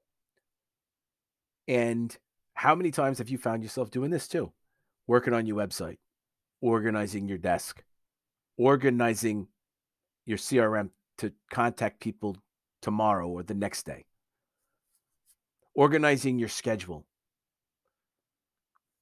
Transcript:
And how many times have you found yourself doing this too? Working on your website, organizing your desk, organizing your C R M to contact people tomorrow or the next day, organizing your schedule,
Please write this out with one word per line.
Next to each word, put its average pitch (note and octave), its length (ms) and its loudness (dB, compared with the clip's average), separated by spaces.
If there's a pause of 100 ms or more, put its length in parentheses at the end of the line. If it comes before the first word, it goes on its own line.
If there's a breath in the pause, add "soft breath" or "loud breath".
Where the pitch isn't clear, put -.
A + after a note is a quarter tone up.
(1700)
And A#2 500 -2 (360)
how D3+ 220 4
many F3 160 0
times C3+ 280 0
have A2+ 100 -8
you C3 80 -4
found A2+ 260 -4
yourself A2 280 -6
doing C3+ 200 -4
this D#3+ 160 -4
too? C3 240 -4 (560)
Working B2 260 4
on A2+ 120 2
your G#2+ 100 -2
website, F#2 440 -6 (600)
organizing G#2+ 680 0
your G2 100 -4
desk, E2+ 460 -2 (760)
organizing A#2+ 880 2 (800)
your G#2+ 120 -2
C C3 220 0
R A2 180 2
M G2+ 140 -4 (280)
to G#2 120 -4 (200)
contact A#2+ 480 -2
people G#2 360 -6 (460)
tomorrow G#2 480 0
or F2 140 -8
the F#2 100 -8
next G2+ 320 -6
day, - 200 -14 (1700)
organizing C#3+ 640 4
your A2+ 100 -2
schedule, F#2 560 -6 (2000)